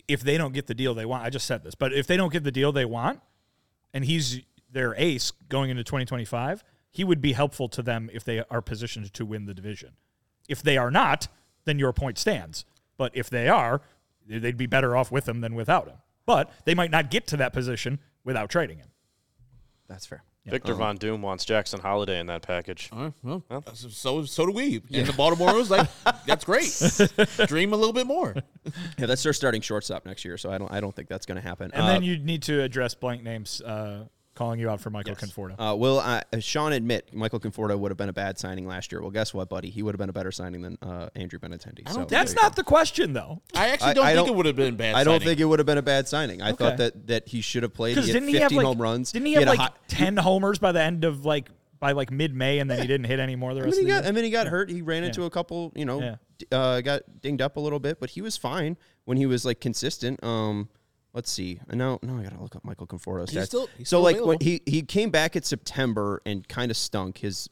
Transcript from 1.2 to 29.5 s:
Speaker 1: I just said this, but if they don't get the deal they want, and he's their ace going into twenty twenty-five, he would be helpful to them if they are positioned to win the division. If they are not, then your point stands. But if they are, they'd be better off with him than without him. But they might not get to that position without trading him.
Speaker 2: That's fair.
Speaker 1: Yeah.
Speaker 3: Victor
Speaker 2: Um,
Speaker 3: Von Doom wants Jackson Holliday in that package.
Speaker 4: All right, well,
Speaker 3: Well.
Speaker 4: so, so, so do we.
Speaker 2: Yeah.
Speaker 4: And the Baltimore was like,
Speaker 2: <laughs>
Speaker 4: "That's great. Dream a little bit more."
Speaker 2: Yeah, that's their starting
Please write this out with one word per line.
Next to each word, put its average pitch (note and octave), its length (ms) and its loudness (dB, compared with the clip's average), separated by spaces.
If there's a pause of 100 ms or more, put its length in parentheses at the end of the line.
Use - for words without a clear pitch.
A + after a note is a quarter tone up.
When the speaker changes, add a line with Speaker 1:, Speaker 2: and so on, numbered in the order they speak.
Speaker 1:
I A#2 60 -6
just C3 160 -6
said B2 180 -4
this, D#2+ 120 -16
but C3 180 -2
if C3+ 140 0
they F3+ 100 2
don't F3+ 160 0
get E3 100 -2
the C#3 80 -2
deal C3+ 200 2
they C3+ 140 0
want, A#2+ 340 -2 (720)
and C3+ 100 -4
he's C3 360 0 (320)
their B2 260 0
ace C#3 320 2 (200)
going C3+ 200 0
into B2 140 -4
twenty C3 220 -4
twenty-five, B2+ 580 -4 (260)
he - 140 -4
would E3+ 180 2
be C#3 120 4
helpful C3 360 0
to - 140 -6
them A2+ 280 -4
if A2 120 -12
they A2+ 260 -4
are A#2 140 -4
positioned A2 500 -10
to - 140 -8
win G#2+ 180 -8
the G2+ 80 -10
division. G2 380 -14 (580)
If C#3+ 140 -6
they C#3 140 4
are B2 120 2
not, - 380 4 (380)
then D3 120 0
your C3 160 2
point C3+ 240 -2
stands. F#2 480 -2 (320)
But B2+ 160 -2
if B2+ 160 -4
they A#2+ 200 0
are, C#3+ 320 4 (440)
they'd A#2 320 -4
be B2+ 100 -2
better B2+ 300 2
off B2+ 140 2
with C3+ 160 -2
him A#2 140 -4
than A2+ 120 -6
without A#2 340 2
him. - 100 -20 (280)
But E3 240 4 (160)
they E3 80 4
might E3+ 180 2
not D3+ 200 2
get A#3 160 0
to D3+ 100 -2
that B2+ 160 0
position C3 460 -4 (240)
without A2+ 260 -4
trading C3 300 -2
him. - 80 -20 (1000)
Speaker 2:
That's F#2+ 200 -16
fair. - 160 -18 (220)
Speaker 1:
Yeah. G2+ 60 -14
Speaker 3:
Victor G#2+ 220 -2
Speaker 2:
Um, F2+ 60 -6
Speaker 3:
Von G#2 180 0
Doom G#2+ 240 -4
wants F#2+ 240 -6
Jackson G#2 340 0
Holliday G2 400 -2
in E2+ 80 -6
that E2+ 140 -8
package. - 500 -6
Speaker 4:
All A2+ 120 -10
right, D3+ 100 -8 (100)
well, D3+ 260 -8
Speaker 3:
Well. C#3 140 -10 (100)
Speaker 4:
so, A#2 140 -16
so, C3+ 380 -2
so D#3 200 0
do F#3 60 2
we. A3+ 380 -2
Speaker 2:
Yeah. C3+ 100 0
Speaker 4:
And B2+ 80 2
the - 60 0
Baltimore E3+ 420 6
was A3+ 160 2
like, F#3+ 160 6 (200)
Speaker 2:
<laughs> - 180 2
Speaker 4:
"That's - 180 2
great. B3 260 2 (800)
Dream E3+ 240 2
a G#3+ 60 4
little A3 160 4
bit B3+ 140 0
more." C#4 280 0 (640)
Speaker 2:
Yeah, C3 80 -2
that's B2+ 180 2
their D#3 80 2
starting A#2 300 0